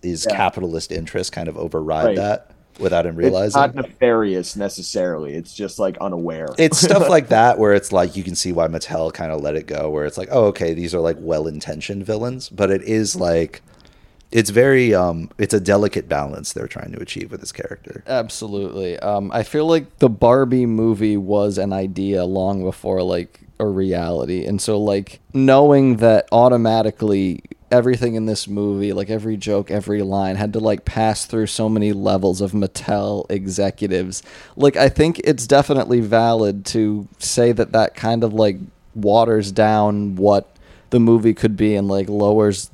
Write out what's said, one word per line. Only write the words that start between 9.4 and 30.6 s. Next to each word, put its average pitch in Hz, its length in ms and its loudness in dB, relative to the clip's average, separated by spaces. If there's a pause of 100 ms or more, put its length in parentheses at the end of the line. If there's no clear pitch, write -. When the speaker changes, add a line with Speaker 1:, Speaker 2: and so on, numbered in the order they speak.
Speaker 1:
it 78 100 -6
go, 76 240 -6
where 76 160 -4
it's 76 120 -8
like, 95 120 -10
"Oh, 131 180 4
okay, 85 260 -2
these 85 200 -6
are, 87 60 -2
like, 82 200 0
well-intentioned 78 840 -6
villains," 117 440 -6
but 98 200 0
it 98 120 0
is, 110 340 -2
like, 85 460 -2 (720)
it's 104 180 0
very, 123 440 4
um, 87 440 0
it's 104 160 -2
a 107 80 4
delicate 101 480 0
balance 71 420 -6
they're - 160 -8
trying - 240 -14
to - 80 -14
achieve - 320 -12
with - 80 -12
his - 140 -16
character. - 540 -14
Speaker 3:
Absolutely. 101 920 -6
Um, 101 320 -4
I 113 120 -2
feel 151 220 -2
like 160 340 0
the 131 100 6
Barbie 123 560 2
movie 110 500 0
was 101 420 0
an 98 140 -2
idea 95 540 -2
long 95 380 -2
before, 92 400 -4
like, 90 360 -4 (200)
a 110 80 -2
reality. 87 800 -2
And 98 140 -2
so, 107 220 -2
like, 101 400 -2 (120)
knowing 135 640 6
that 113 360 4
automatically 110 1120 2 (280)
everything 120 440 2
in 110 100 -4
this 107 220 -4
movie, 101 460 -2
like, 95 160 -4
every 110 280 -4
joke, 101 340 -2
every 104 300 -2
line 95 340 -2
had 104 180 -4
to, 113 60 -4
like, 107 260 -2